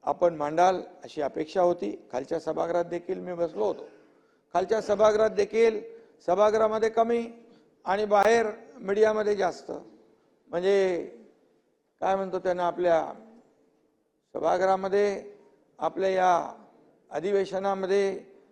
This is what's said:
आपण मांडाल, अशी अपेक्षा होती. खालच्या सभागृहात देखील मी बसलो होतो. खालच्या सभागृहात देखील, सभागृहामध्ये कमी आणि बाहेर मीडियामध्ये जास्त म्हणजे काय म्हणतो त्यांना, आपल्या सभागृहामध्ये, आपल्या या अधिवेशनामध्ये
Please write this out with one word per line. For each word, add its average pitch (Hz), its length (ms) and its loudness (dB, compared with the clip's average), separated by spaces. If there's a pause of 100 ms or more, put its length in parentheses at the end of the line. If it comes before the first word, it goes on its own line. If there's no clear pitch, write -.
आपण 165 300 0
मांडाल, 160 480 0 (220)
अशी 139 180 -10
अपेक्षा 156 400 -4
होती. 175 500 -2
खालच्या 139 280 -6
सभागृहात 170 460 -2
देखील 175 340 -8
मी 180 140 -10
बसलो 170 320 -4
होतो. - 240 -6 (640)
खालच्या 196 280 0
सभागृहात 214 480 4
देखील, 208 520 0 (460)
सभागृहामध्ये 214 640 2
कमी 233 420 0 (540)
आणि 202 200 0
बाहेर 208 420 4 (280)
मीडियामध्ये 208 600 2
जास्त 180 360 -4 (800)
म्हणजे 185 460 2 (1040)
काय 190 140 0
म्हणतो 190 240 -4
त्यांना, 180 280 -2
आपल्या 170 360 2 (1300)
सभागृहामध्ये, 190 880 0 (560)
आपल्या 180 300 -2
या 180 420 2 (600)
अधिवेशनामध्ये 196 1080 -2 (320)